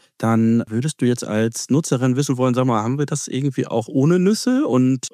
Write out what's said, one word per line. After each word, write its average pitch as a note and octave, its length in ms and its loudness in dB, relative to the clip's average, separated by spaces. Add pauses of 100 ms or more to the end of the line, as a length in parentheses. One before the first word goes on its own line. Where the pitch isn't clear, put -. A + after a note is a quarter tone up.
(180)
dann A2+ 500 2
würdest B2 360 -4
du - 20 2
jetzt B2 180 0
als A2+ 460 -4
Nutzerin B2+ 460 0
wissen C#3 220 0
wollen, B2+ 180 2
sag B2+ 100 0
mal, A2+ 160 0
haben B2 160 -2
wir D3 80 -2
das C#3+ 220 -6
irgendwie C3+ 400 -4
auch A2+ 200 -4
ohne D3+ 300 2
Nüsse A#3 480 2
und B2+ 480 0